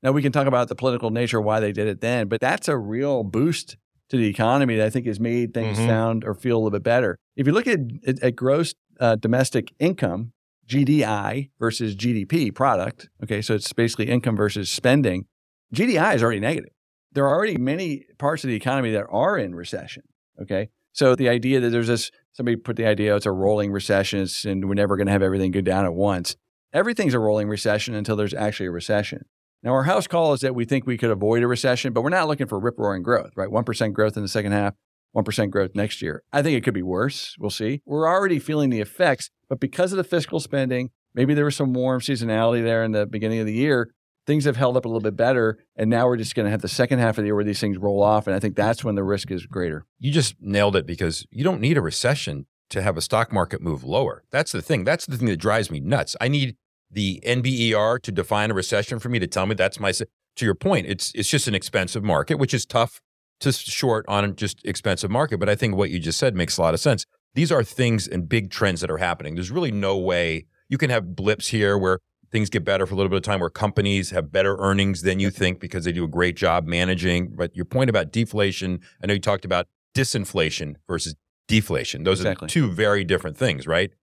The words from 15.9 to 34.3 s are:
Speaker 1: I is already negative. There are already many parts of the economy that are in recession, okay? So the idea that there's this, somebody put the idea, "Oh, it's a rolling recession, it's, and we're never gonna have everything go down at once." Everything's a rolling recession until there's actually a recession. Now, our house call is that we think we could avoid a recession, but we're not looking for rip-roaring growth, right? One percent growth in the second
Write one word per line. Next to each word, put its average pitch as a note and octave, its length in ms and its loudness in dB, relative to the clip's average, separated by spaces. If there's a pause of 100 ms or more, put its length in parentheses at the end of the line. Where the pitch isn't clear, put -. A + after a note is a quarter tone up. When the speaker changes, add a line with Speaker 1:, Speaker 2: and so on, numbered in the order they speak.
Speaker 1:
I F#3 160 2
is A#2+ 100 2
already A#2 160 2
negative. A#2 300 -2 (420)
There C#3 140 2
are C#3 100 4
already G3 220 0
many C#3+ 480 -2 (140)
parts C#3+ 240 -2
of C3+ 60 -4
the A#2 60 0
economy B2+ 360 0
that G2+ 180 0
are D#3+ 280 0
in G2 180 -4
recession, - 480 -12 (380)
okay? G2+ 280 -4 (240)
So B2+ 220 4
the C3 120 0
idea B2 320 2
that A#2+ 120 2
there's A#2 160 0
this, A#2 220 0 (220)
somebody A#2+ 240 -2
put A2+ 220 -6
the A#2 80 0
idea, G#2 280 2
"Oh, G#2 40 2
it's G#2 80 -2
a G#2 60 0
rolling G2+ 400 0
recession, G2 500 0
it's, - 240 -4
and F#2+ 200 -2
we're G2 100 -2
never G2+ 200 2
gonna G2 160 0
have G2 120 4
everything F#2+ 280 0
go G2 100 0
down F#2+ 220 0
at F2 100 0
once." F#2 440 -2 (340)
Everything's F#3+ 440 0
a B2 40 2
rolling G#2+ 300 0
recession G#2+ 460 -2
until G#2+ 200 -2
there's G2+ 200 -2
actually G#2 320 -4
a F2+ 40 -4
recession. G#2 540 -2 (360)
Now, A#2 100 -2
our C3 120 4
house F#3 240 2
call E3 260 2
is B2+ 80 -2
that C3 140 0
we A#2+ 80 0
think B2+ 220 0
we B2+ 120 -2
could A#2 120 2
avoid G#2+ 340 2
a A#2+ 40 2
recession, B2 440 0
but A2+ 100 0
we're C3+ 80 0
not F3 180 2
looking C#3+ 200 -2
for G#2+ 120 -4
rip-roaring G#2 440 -2
growth, A2 320 0
right? F#2+ 160 -4
One A2 140 0
percent G#2+ 280 -2
growth G#2+ 220 2
in G#2+ 80 -4
the G2 60 -6
second G#2 220 -2